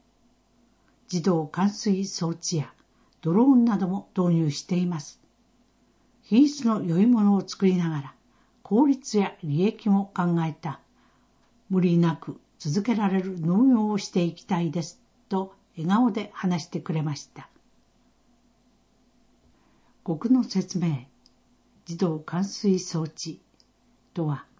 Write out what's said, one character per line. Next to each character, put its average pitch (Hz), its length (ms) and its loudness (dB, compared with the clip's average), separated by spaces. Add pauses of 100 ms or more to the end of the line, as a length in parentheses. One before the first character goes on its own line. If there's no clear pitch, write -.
(1120)
自 175 120 -4
動 165 220 0
灌 185 240 -2
水 196 360 -2
装 165 240 -6
置 165 280 -6
や - 140 -6 (500)
ド 160 120 0
ロ 226 120 4
ー 277 100 6
ン 240 100 6
な 214 120 2
ど 185 100 -2
も 196 280 -6
導 175 200 2
入 160 160 2
し - 120 -8
て 180 140 -4
い 180 80 0
ま 170 140 -4
す。 - 200 -18 (1000)
品 254 260 4
質 285 200 -4
の 214 160 0
良 170 160 0
い 208 60 4
も 240 160 4
の 202 140 6
を 190 120 -2
作 - 180 -2
り 185 100 4
な 170 140 0
が 151 120 -4
ら 135 120 -16 (480)
効 247 260 2
率 254 300 -2
や 190 260 0
利 151 200 0
益 214 260 0
も 196 260 2
考 175 280 0
え 160 100 -4
た - 260 -10 (920)
無 185 120 2
理 170 160 4
な 170 180 4
く - 240 -14 (180)
続 160 260 -2
け 233 120 0
ら 202 140 0
れ 190 120 0
る 185 180 -8
農 180 260 2
業 220 240 4
を 208 80 -2
し - 120 -8
て 180 140 0
い 170 100 -2
き - 100 -20
た 170 180 -2
い 165 100 -2
で 165 120 -4
す - 180 -18 (280)
と 190 240 -4 (240)
笑 160 100 -6
顔 220 240 2
で 202 220 -8
話 180 300 -4
し - 40 -18
て 170 120 -8
く 160 140 -6
れ 156 80 -2
ま 147 140 -4
し - 120 -14
た。 - 220 -20 (2500)
穀 175 280 -4
の 254 120 4
説 190 360 -4
明。 151 280 -2 (800)
自 170 120 -10
動 165 180 0
灌 165 260 -6
水 196 360 0
装 165 220 -6
置 156 380 -10 (760)
と 165 100 -2
は、 147 220 -6 (120)